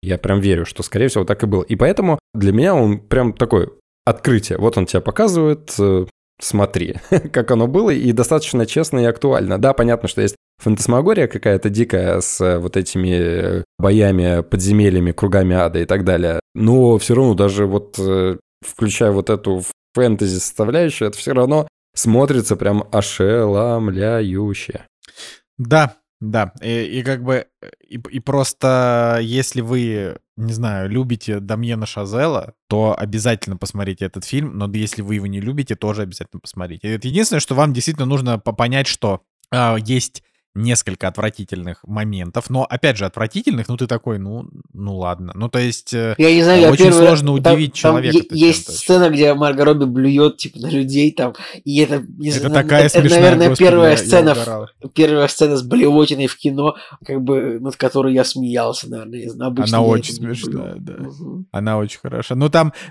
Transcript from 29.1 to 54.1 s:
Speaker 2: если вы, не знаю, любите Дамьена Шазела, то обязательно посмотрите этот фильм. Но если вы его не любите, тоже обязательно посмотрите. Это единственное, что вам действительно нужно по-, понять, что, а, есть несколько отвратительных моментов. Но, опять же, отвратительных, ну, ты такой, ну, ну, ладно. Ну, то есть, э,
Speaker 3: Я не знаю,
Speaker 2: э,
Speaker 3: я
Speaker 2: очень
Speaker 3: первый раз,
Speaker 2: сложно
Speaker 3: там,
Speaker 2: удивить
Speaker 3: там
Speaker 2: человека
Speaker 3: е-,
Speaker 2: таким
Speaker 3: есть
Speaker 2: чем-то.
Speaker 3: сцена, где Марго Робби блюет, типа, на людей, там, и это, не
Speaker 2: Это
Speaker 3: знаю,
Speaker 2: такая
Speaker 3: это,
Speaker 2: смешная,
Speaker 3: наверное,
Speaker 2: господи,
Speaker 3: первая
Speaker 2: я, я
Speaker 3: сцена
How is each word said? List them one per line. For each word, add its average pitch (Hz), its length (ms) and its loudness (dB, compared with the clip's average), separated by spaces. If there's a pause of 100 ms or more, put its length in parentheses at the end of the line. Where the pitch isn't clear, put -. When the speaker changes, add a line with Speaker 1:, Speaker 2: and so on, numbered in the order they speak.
Speaker 2:
если 123 400 -4
вы, 113 560 -4 (200)
не 113 160 -6
знаю, 107 360 -4
любите 113 500 -4
Дамьена 110 460 -6
Шазела, 113 680 -6 (160)
то 107 280 0
обязательно 107 600 -4
посмотрите 98 480 -8
этот 92 200 -10
фильм. 143 320 -6
Но 101 160 -6
если 107 280 -6
вы 101 140 -6
его 101 120 -6
не 98 140 -8
любите, 123 340 -6
тоже 104 280 -4
обязательно 90 360 -14
посмотрите. 90 540 -12
Это 110 140 -6
единственное, 160 340 0
что 135 140 -4
вам 147 180 2
действительно 139 320 -4
нужно 127 340 -2
по-, 113 140 -6
понять, 127 340 -2
что, 98 340 -4 (300)
а, 117 320 0
есть 123 400 -4 (300)
несколько 107 540 -4
отвратительных 92 800 -8
моментов. 104 640 -6
Но, 131 160 -2
опять 123 320 -2
же, 98 80 -4
отвратительных, 117 640 -4
ну, 120 80 -6
ты 123 100 -4
такой, 113 320 -6
ну, 101 300 -12 (240)
ну, 98 240 -10
ладно. 90 360 -8
Ну, 104 140 -6
то 123 120 -2
есть, 123 340 -6
э, 113 240 -2
Speaker 3:
Я 160 180 6
не 165 80 4
знаю, 180 160 8
Speaker 2:
э, - 40 8
Speaker 3:
я 156 80 8
Speaker 2:
очень 147 160 6
Speaker 3:
первый 170 120 6
раз, 170 80 8 (120)
Speaker 2:
сложно 143 220 0
Speaker 3:
там, 156 120 6
Speaker 2:
удивить 151 180 0
Speaker 3:
там - 60 -12 (160)
Speaker 2:
человека 127 240 2
Speaker 3:
е-, 165 60 2
Speaker 2:
таким - 140 -8
Speaker 3:
есть 165 280 4
Speaker 2:
чем-то. - 60 -14 (100)
Speaker 3:
сцена, 180 300 4
где 147 220 4
Марго 143 300 0
Робби 147 220 4
блюет, 139 500 2
типа, - 240 -12
на 127 100 -8
людей, 139 440 2
там, 123 220 -4 (280)
и 143 160 -2
это, 143 240 2 (140)
не 147 140 -6
Speaker 2:
Это 131 80 -2
Speaker 3:
знаю, 143 140 -2
Speaker 2:
такая 147 340 4
Speaker 3:
это, 170 120 2
Speaker 2:
смешная, 165 220 6
Speaker 3:
наверное, 170 260 6
Speaker 2:
господи, 175 220 6
Speaker 3:
первая 170 160 6
Speaker 2:
я, 160 60 8
я 147 60 4
Speaker 3:
сцена 151 380 4